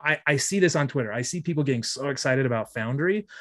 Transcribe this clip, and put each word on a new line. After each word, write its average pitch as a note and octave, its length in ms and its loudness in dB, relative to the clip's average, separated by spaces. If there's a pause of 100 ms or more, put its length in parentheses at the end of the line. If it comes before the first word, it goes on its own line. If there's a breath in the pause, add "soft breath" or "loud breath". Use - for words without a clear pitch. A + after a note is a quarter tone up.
I, D3+ 260 0
I D3 120 4
see F#3+ 200 0
this F3+ 160 6
on C#3+ 140 2
Twitter. A#2 240 -2
I A#2 80 -4
see D#3+ 220 -6
people D#3 220 0
getting B2+ 180 0
so C3+ 260 -6
excited C3+ 380 0
about A2+ 260 -2
Foundry D3+ 540 -2 (140)